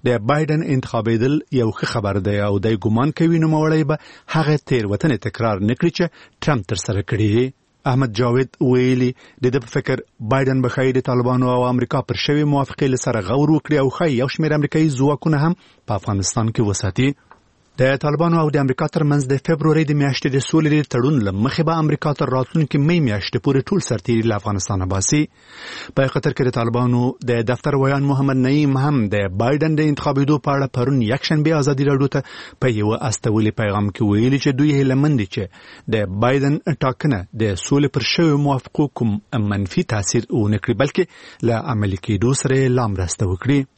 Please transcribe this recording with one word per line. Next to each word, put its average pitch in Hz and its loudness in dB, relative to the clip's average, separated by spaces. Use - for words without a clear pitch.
د 113 0
بایدن 156 0
انتخابېدل 120 0
یو 110 2
ښه - -6
خبر 101 -2
دی 101 0
او 101 0
دی 113 0
ګمان 113 0
کوي 165 2
نوموړی 156 2
به 151 0
هغه 151 2
تېروتنې 110 0
تکرار 104 -2
نه 123 0
کړي 165 0
چې 175 0
ټرمپ 127 -2
ترسره 101 -4
کړي. 110 2
احمد 131 2
جاوید 123 0
ویلي 127 2
د 123 2
ده 139 0
په 117 -10
فکر 131 -2
بایدن 131 2
به 123 -2
ښایي 131 0
د 127 -2
طالبانو 127 0
او 123 0
امریکا 123 -2
پر - -6
شوې 147 2
موافقې 139 0
له - -4
سره 113 -2
غور 147 2
وکړي 147 0
او 135 2
ښایي 147 0
یو 135 -2
شمېر 151 0
امریکایي 156 0
ځواکونه 143 2
هم 175 -2
په - -8
افغانستان 110 -2
کې 127 0
وساتي. 107 -2
د 127 2
طالبانو 165 2
او 156 2
د 151 0
امریکا 135 0
ترمنځ 147 0
د 135 2
فبرورۍ 156 2
د 147 0
میاشتې 143 0
د 135 2
سولې 160 2
د 151 0
تړون 135 2
له 95 0
مخې 135 0
به 160 0
امریکا 151 0
تر 135 0
راتلونکي 139 0
می 170 2
میاشتې 104 -2
پورې 135 2
ټول 196 2
سرتیري 113 0
له 104 2
افغانستانه 95 -4
باسي. 147 0
په 135 2
قطر 147 -2
کې 143 -2
د - -6
طالبانو 120 0
د 117 0
دفتر 139 -2
ویان 139 2
محمد 135 2
نعیم 139 2
هم 143 2
د 101 0
بایدن 151 2
د 156 2
انتخابېدو 139 0
په 139 0
اړه 139 0
پرون 127 2
یکشنبې 151 0
ازادي 139 2
راډیو 139 0
ته - 2
په 123 2
یوه 104 0
استولي 107 0
پیغام 104 0
کې - -6
ویلي 127 2
چې 135 0
دوی 147 2
هیله 135 2
مند 143 2
دي - -8
چې 101 -6
د 98 -2
بایدن 139 2
ټاکنه 127 -2
د 107 -2
سولې 143 2
پر 113 -4
شویو 147 2
موافقو 139 -2
کوم 104 0
منفي 101 -2
تاثیر - -2
ونه 107 0
کړي، - -2
بلکې 147 0
له 113 0
عملي 101 -2
کېدو 113 0
سره 135 0
یې 127 2
لا 104 -2
مرسته 92 -2
وکړي. 139 0